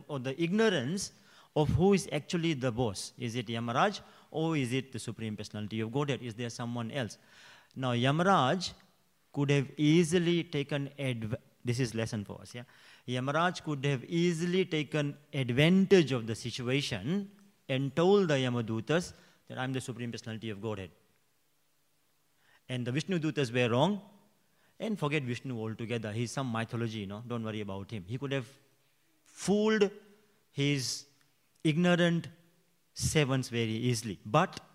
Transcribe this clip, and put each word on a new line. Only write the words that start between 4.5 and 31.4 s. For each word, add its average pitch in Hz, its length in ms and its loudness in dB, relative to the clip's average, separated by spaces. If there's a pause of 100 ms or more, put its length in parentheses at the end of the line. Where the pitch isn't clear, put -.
is 123 160 0
it 127 200 -2
the 113 60 -8
Supreme 110 380 -8
Personality 107 440 -6
of 113 120 -4
Godhead? 139 300 -2
Is 117 120 -10
there 120 160 -8
someone 120 400 -6
else? 117 280 -4 (580)
Now 127 160 0
Yamaraj 156 800 2 (600)
could 143 180 0
have 139 260 4
easily 165 680 4
taken 143 560 -4
adv-, 120 380 -2 (280)
this 120 140 0
is 117 160 0
lesson 110 300 -2
for 92 160 -12
us, 98 140 -18
yeah? 120 80 -12 (440)
Yamaraj 143 580 0
could 143 200 -4
have 135 200 0
easily 175 600 0
taken 147 520 -2 (160)
advantage 151 800 6
of 113 140 -2
the 113 80 -4
situation 131 960 -4 (380)
and 135 260 -2
told 185 340 6
the 151 60 4
Yamadutas 120 760 0 (360)
that, 120 100 -10
"I'm 131 140 -4
the 131 80 -2
Supreme 120 300 -8
Personality 113 400 -8
of 101 120 -8
Godhead." 98 280 -6 (1800)
And 123 180 -2
the 123 60 -2
Vishnu 170 260 0
Dutas 143 340 0
were 123 160 4
wrong, 165 320 2 (760)
and 165 200 -6
forget 147 240 0
Vishnu 123 360 -6
altogether. 110 540 -6
He's 117 200 -4
some 135 180 -4
mythology, 113 500 -4
you 98 60 -6
know, 101 220 -10
don't 113 160 -6
worry 107 160 -6
about 98 300 -8
him. 104 160 -8
He 113 100 -8
could 135 160 -6
have 131 140 -2 (800)
fooled 208 680 2 (600)
his 139 540 0 (580)